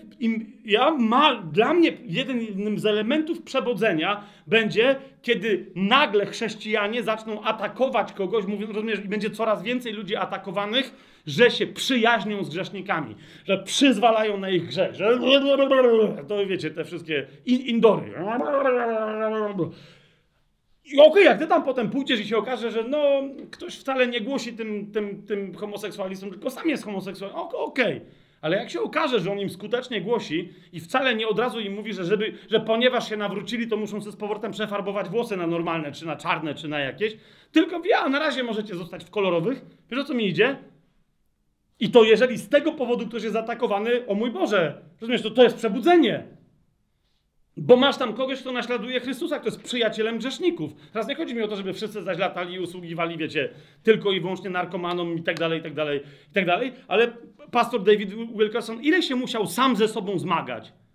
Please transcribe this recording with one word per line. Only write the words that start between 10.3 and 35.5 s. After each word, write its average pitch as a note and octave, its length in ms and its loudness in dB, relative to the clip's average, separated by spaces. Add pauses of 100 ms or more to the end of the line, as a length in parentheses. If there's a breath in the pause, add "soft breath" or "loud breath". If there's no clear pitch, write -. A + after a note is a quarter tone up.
że G3+ 240 6
się G3+ 160 -2
przyjaźnią A3+ 760 0
z D3 60 -6
grzesznikami, F3 680 -6 (300 loud breath)
że F#3+ 120 2
przyzwalają A3 800 4
na F#3+ 120 -6
ich F#3 180 0
grzech, C#3+ 280 -2
że G#3+ 240 2 (1080)
to, G3+ 180 -2
wiecie, E3 260 -4
te D#3 140 -8
wszystkie D#3 420 -6 (180 loud breath)
in-, B3 160 2
indory. A3+ 520 4 (2750 loud breath)
I C4+ 140 0
okej, D#4 260 8
jak B3+ 140 4
ty D#4 80 -2
tam D#4+ 160 2
potem B3+ 260 -2
pójdziesz C4+ 300 -2
i G3+ 60 -6
się A3 120 -2
okaże, A3+ 340 -4
że A3 120 -4
no, C#4 380 0 (300)
ktoś - 240 -14
wcale C4 320 -2
nie A#3+ 140 -4
głosi A#3+ 320 -6
tym, G#3 380 -8
tym, G#3 340 -6
tym G3 300 -6
homoseksualistom, G3 720 -10
tylko F#3+ 200 -10
sam D#4+ 200 -4
jest B3+ 140 -4
homoseksualistą, G3 580 -10
o-, - 240 -6
okej. G3 360 -2 (400 loud breath)
Ale D#3+ 160 0
jak A#3+ 120 -4
się E4+ 120 -6
okaże, D4+ 380 0
że F3+ 120 -2
on G3+ 80 -4
im G3 100 -4
skutecznie A3+ 520 -6
głosi F#3+ 480 -2 (240 loud breath)
i E3+ 60 -10
wcale C4 360 0
nie A3 120 -2
od G#3 120 0
razu A#3 200 -2
im G3 140 -6
mówi, G#3 200 -8
że, F#3 120 -6
żeby, G3+ 280 0 (160 loud breath)
że G#3+ 100 2
ponieważ A3+ 500 2
się G#3+ 80 -4
nawrócili, G#3 500 -4
to A3 100 -2
muszą G#3 240 -6
sobie G#3 100 -12
z - 40 -16
powrotem G#3 360 -6
przefarbować G3+ 580 -4
włosy A3 280 -2
na F3 100 -2
normalne, E3 440 -2